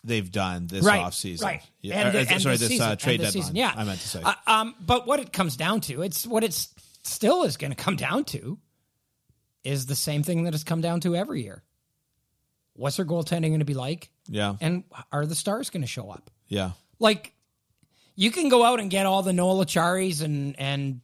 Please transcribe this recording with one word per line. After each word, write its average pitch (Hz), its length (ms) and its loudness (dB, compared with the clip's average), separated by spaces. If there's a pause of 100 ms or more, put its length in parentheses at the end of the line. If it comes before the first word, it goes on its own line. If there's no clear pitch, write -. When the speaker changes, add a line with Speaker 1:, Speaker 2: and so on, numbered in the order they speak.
Speaker 1:
they've 107 260 -2
done 92 360 -2
this 90 180 0
Speaker 2:
Right, 101 160 6
Speaker 1:
offseason. 87 440 -6
Speaker 2:
right. - 180 -4 (180)
Speaker 1:
Yeah, - 180 -6
Speaker 2:
And 208 100 2
Speaker 1:
or, - 40 2
Speaker 2:
the, - 60 2
Speaker 1:
uh, - 160 2
Speaker 2:
and 190 80 0
Speaker 1:
sorry, 131 140 2
Speaker 2:
the 113 40 0
Speaker 1:
this, 117 80 2
Speaker 2:
season, 120 180 2
Speaker 1:
uh, 110 40 2
Speaker 2:
and 104 100 -2
Speaker 1:
trade 123 200 0
Speaker 2:
the - 40 0
Speaker 1:
deadline, 101 200 0
Speaker 2:
season, 143 120 -4
yeah. 233 180 0
Speaker 1:
I 110 100 -4
meant 104 160 -4
to - 80 -8
say. - 140 -6
Speaker 2:
Uh, 190 120 2 (120)
um, 220 280 2 (100)
but 240 220 2
what 285 140 2
it - 120 -12
comes 165 240 0
down 175 260 0
to, 131 200 -6
it's 190 240 -4
what 226 180 2
it's - 240 -4 (360)
still 320 400 2
is 156 120 0
gonna 139 180 -6
come 185 220 -2
down 190 300 0
to - 320 -10 (1040)
is 135 220 -2
the 139 80 -2
same 147 280 0
thing 170 220 0
that 170 80 -2
it's 156 120 -2
come 165 180 -2
down 170 180 0
to 170 160 2
every 196 260 -2
year. 98 200 -12 (1120)
What's 139 220 -4
their 185 100 -2
goaltending 160 440 0
gonna 156 140 2
be 139 100 -2
like? 135 340 -6 (200)
Speaker 1:
Yeah. 104 320 0
Speaker 2:
And 180 240 -2 (260)
are 147 160 -2
the 160 80 -4
stars 214 360 -2
gonna 151 160 -4
show 101 240 -8
up? - 200 -18 (160)
Speaker 1:
Yeah. 95 260 -2 (260)
Speaker 2:
Like, 214 340 2 (840)
you 202 160 4
can 311 180 2
go 240 160 8
out 240 160 4
and 196 100 -4
get 196 160 2
all 190 160 4
the 185 100 0
Noel 185 320 4
Acciaris 175 580 0
and, 143 360 -2
and 139 460 -2